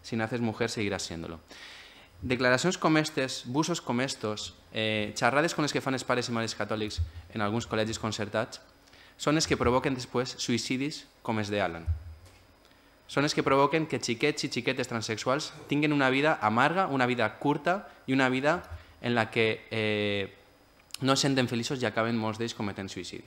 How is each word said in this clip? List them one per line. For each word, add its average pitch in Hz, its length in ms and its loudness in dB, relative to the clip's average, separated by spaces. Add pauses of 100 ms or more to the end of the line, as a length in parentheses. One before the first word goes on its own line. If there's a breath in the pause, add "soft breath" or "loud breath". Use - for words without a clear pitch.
si - 140 -8
naces 113 260 -2
mujer, 113 280 -2
seguirás 98 340 -2
siéndolo». 82 360 -10 (800 loud breath)
Declaracions 127 560 4
com 160 200 4
estes, 139 480 -2
busos 156 340 0
com 123 220 -2
estos, 113 520 -4 (200)
eh, 107 420 0
xerrades 139 400 2
com 156 80 2
les 143 80 0
que 131 100 0
fan 131 140 -2
els 127 80 -4
pares 123 240 0
i 123 80 -4
mares 113 180 -2
catòlics 107 460 -4 (340 loud breath)
en 113 80 -2
alguns 107 240 0
col·legis 110 320 0
concertats, 110 640 -4 (560 loud breath)
són 151 240 2
els 165 80 0
que - 100 2
provoquen 127 380 2
després 123 400 -4
suïcidis 131 720 -2 (180)
com 110 160 0
els 104 100 -2
de 104 140 0
Alan. 82 240 -4 (1200 soft breath)
Són - 160 0
els 151 100 0
que 151 100 0
provoquen 143 440 4
que 123 160 -2
xiquets 147 400 0
i 143 80 -4
xiquetes 131 400 -2
transexuals 120 600 -2 (160)
tinguin 147 260 4
una 135 160 4
vida 143 300 4
amarga, 143 460 4
una 131 200 2
vida 120 180 2 (140)
curta 170 480 0 (180 loud breath)
i 131 80 0
una 135 160 4
vida 143 320 2 (400 loud breath)
en 120 140 0
la 110 160 2
que, 110 400 2
eh, 104 640 0 (680)
no 131 120 4
es 135 100 4
senten 131 240 4
feliços 123 340 -2
i 120 60 0
acaben 113 320 0
molts 110 180 -2
d'ells 117 160 -4
cometent 95 380 -6
suïcidi. 87 360 -10